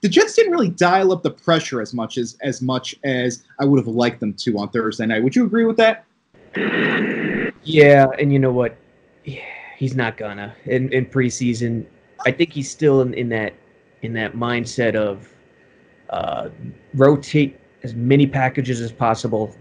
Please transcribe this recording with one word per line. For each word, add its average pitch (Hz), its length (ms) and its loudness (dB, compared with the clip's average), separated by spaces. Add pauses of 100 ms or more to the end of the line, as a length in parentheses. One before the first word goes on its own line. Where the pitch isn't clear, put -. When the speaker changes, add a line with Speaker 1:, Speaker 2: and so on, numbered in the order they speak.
Speaker 1:
the 208 60 2
Jets 427 260 4
didn't 440 180 4
really 285 180 0
dial 185 420 2
up 175 100 -4
the - 80 0
pressure 156 520 -2
as 104 100 -10
much 117 240 -6
as, 120 240 -6
as 127 220 -4
much 127 320 -4 (100)
as 127 400 -2 (140)
I 139 80 0
would 139 120 4
have 117 80 -2
liked 120 340 -2
them 107 120 -4
to 110 240 -4
on 101 140 -4
Thursday 110 340 -4
night. 110 180 0
Would - 140 0
you 247 80 4
agree 226 220 2
with 226 100 0
that? 220 300 2 (1600)
Speaker 2:
Yeah, 143 440 8 (120)
and 143 140 2
you 139 60 4
know 135 120 2
what? 120 280 -2 (480)
Yeah, 139 160 -14 (340)
he's 131 180 -4
not 117 220 -2
gonna. 104 380 -12 (100)
In, 127 260 -2
in 131 140 0
preseason, 120 800 -2 (400)
I 131 80 2
think 165 180 0
he's 139 200 -8
still 135 320 2
in, 127 100 -2
in 120 160 -6
that, 110 240 -2 (480)
in 113 140 -8
that 107 200 -6
mindset 120 600 -2
of, 104 360 -4 (760)
uh, 85 400 -6 (460)
rotate 143 680 2 (220)
as 117 120 -10
many 131 320 4
packages 131 540 -2
as 117 120 -6
possible, 110 680 -2